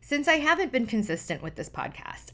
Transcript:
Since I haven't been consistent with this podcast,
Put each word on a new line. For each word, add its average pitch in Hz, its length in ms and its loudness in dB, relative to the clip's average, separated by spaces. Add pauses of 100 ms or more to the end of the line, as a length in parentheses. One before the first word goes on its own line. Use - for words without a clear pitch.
Since 285 280 0
I 320 80 8
haven't 320 340 4
been 240 160 2
consistent 190 560 -2
with 160 140 -8
this 156 120 -8
podcast, - 640 -10